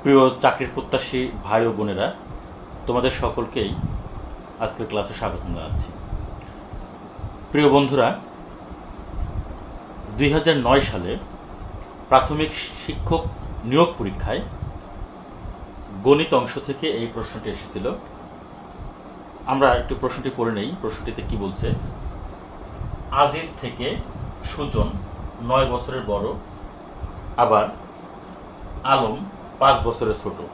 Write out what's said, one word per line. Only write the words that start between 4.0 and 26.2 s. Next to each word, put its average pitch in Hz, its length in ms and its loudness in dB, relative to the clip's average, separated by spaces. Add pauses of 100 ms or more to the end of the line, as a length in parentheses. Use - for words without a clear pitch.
আজকের 110 280 -2
ক্লাসে 104 260 -2
স্বাগত 90 420 -4
জানাচ্ছি। - 360 -2 (1600)
প্রিয় 147 180 8
বন্ধুরা, 135 500 6 (2000)
দুই 139 160 4
হাজার 156 240 6
নয় 127 220 6
সালে 98 380 -2 (920)
প্রাথমিক 151 460 4
শিক্ষক - 720 -2 (400)
নিয়োগ 160 320 6
পরীক্ষায় 104 440 0 (1600)
গণিত 147 300 8
অংশ 120 320 4
থেকে 143 220 -4
এই 117 260 0
প্রশ্নটি 110 360 -6
এসেছিল। 98 420 -4 (1500)
আমরা 131 300 8
একটু 120 240 0
প্রশ্নটি 127 380 -2
পড়ে 117 140 2
নেই, 110 300 -2
প্রশ্নটিতে 110 480 -4
কি 107 80 0
বলছে। 98 340 -2 (1400)
আজিজ 147 500 2
থেকে 127 340 -4 (480)
সুজন 143 460 0 (540)
নয় 131 220 4
বছরের 127 420 -2
বড়, 104 260 0 (1040)